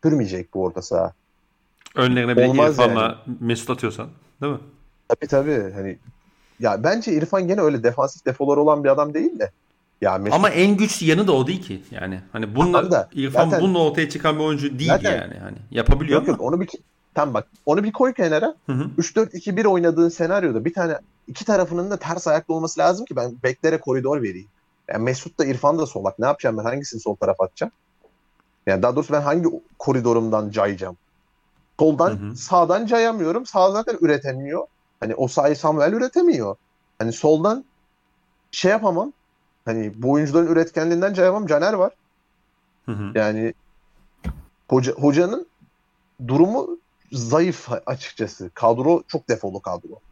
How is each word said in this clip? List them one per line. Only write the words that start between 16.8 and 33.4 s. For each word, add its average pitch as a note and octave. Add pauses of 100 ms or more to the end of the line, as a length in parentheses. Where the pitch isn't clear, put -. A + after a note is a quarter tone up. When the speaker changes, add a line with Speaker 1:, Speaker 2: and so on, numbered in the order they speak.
Speaker 1:
tamam D3
bak, G#2 (180)
onu G#3
bir G#3+
koy C4
kenara. E3+ (100)
Speaker 2:
Hı C#3+
hı. C3+
Speaker 1:
Üç E3
dört A3
iki F#3
bir A3
oynadığın E3+
senaryoda E3
bir E3
tane E3 (300)
iki -
tarafının F3+
da G3
ters E3+
ayaklı D#3+
olması D#3+
lazım F#3
ki -
ben A#2+
beklere D#3
koridor C3+
vereyim. G2 (440)
Yani A2
Mesut C3
da D#3
İrfan C#3
da D#3
solak. G2
Ne A#2
yapacağım C3
ben? G#2+
Hangisini A#2+
sol G#2
tarafa -
atacağım? - (960)
Yani F#2+
daha B2
doğrusu D3
ben D3
hangi E3 (300)
koridorumdan A#2
cayacağım? G2 (840)
Soldan, D#3
Speaker 2:
Hı G#2
hı. A2
Speaker 1:
sağdan F3+
cayamıyorum. A3+